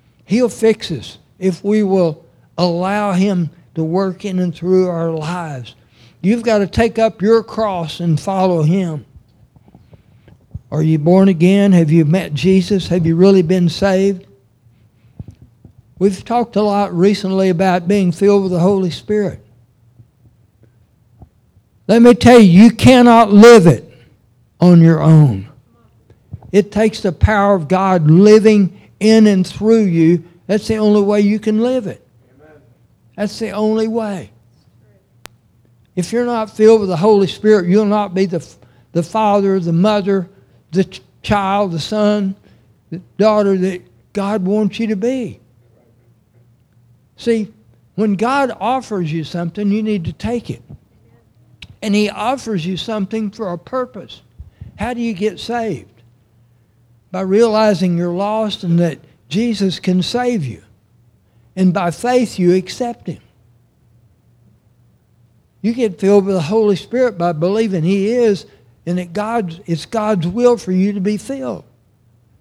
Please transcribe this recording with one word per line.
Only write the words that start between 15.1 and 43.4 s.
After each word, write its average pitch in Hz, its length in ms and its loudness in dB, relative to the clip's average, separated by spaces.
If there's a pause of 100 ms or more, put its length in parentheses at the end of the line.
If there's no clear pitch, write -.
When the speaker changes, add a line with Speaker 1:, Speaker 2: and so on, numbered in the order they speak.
Speaker 1:
We've 190 260 -2
talked 233 320 -4
a 202 60 0
lot 202 320 -2
recently 190 560 0
about 180 360 -2
being 185 280 0
filled 202 300 2
with 185 100 -4
the 170 60 -2
Holy 185 320 0
Spirit. - 540 -6 (2500)
Let 226 140 4
me 240 120 8
tell 240 260 6
you, 208 100 8
you 196 220 8
cannot 233 600 6
live 208 340 10
it 123 200 2 (720)
on 175 200 6
your 160 200 4
own. 147 460 4 (1040)
It 208 200 0
takes 220 300 -2
the 190 100 -2
power 202 440 0
of 160 120 -4
God 185 420 0
living 208 720 4 (200)
in 220 280 4
and 185 180 0
through 220 380 0
you. 165 400 2 (240)
That's 214 200 -4
the 220 100 -4
only 208 240 2
way 208 200 0
you 208 180 0
can 214 220 -2
live 247 260 -4
it. - 180 -12 (300)
Speaker 2:
Amen. - 260 -20 (540)
Speaker 1:
That's 208 240 -6
the 220 120 -8
only 220 360 -2
way. 214 440 -8 (1600)
If 175 160 -8
you're 240 140 -4
not 226 240 -6
filled 214 320 4
with 190 80 -4
the 175 80 -4
Holy 202 300 2
Spirit, 208 400 0
you'll 208 180 2
not 202 280 -2
be 190 120 -2
the, 170 200 -6 (480)
the 170 100 -2
father, 202 560 0
the 170 140 -4
mother, 196 560 0 (420)
the 185 140 0
ch-, - 160 -16 (200)
child, 202 500 -2
the 165 80 -6
son, 208 560 -2 (540)
the 170 100 -14 (180)
daughter 208 400 0